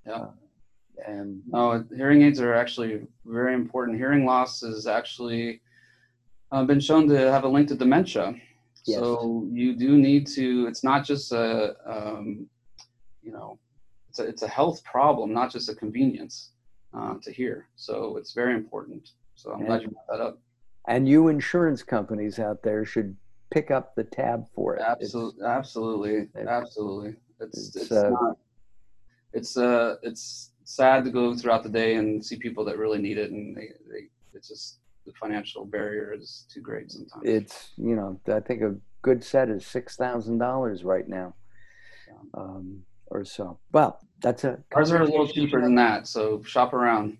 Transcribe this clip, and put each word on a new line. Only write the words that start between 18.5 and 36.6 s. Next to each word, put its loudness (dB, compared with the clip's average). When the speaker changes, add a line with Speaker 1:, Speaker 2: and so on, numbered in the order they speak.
Speaker 1:
important. -10
So -14
I'm -8
glad 0
Speaker 2:
And -
Speaker 1:
you -10
brought -16
that -6
up. -8
Speaker 2:
And 2
you 8
insurance 2
companies -4
out -4
there 0
should -4
pick 0
up -2
the -2
tab -4
for -2
it. -6
It's -10
Speaker 1:
Absol-, -6
absolutely. -4
Speaker 2:
it -8
Speaker 1:
Absolutely. -6
It's, -14
Speaker 2:
it's, -20
Speaker 1:
it's -8
Speaker 2:
uh, 4
Speaker 1:
not, 0
it's, -6
uh, 4
it's -14
sad 4
to -2
go 2
throughout 2
the -8
day 2
and 0
see -10
people -6
that -4
really 0
need -4
it. -4
And -10
they, -14
they, -14
it's -20
just, -18
the -20
financial -8
barrier -6
is -16
too -16